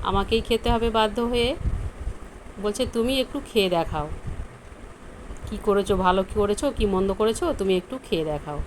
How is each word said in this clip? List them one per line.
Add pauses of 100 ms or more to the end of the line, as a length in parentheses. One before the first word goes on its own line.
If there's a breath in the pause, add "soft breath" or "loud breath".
আমাকেই
খেতে
হবে
বাধ্য
হয়ে। (1040)
বলছে,
"তুমি
একটু (120)
খেয়ে
দেখাও, (1400)
কী
করেছো,
ভালো
কী
করেছো,
কী
মন্দ
করেছো,
তুমি
একটু (100)
খেয়ে
দেখাও।"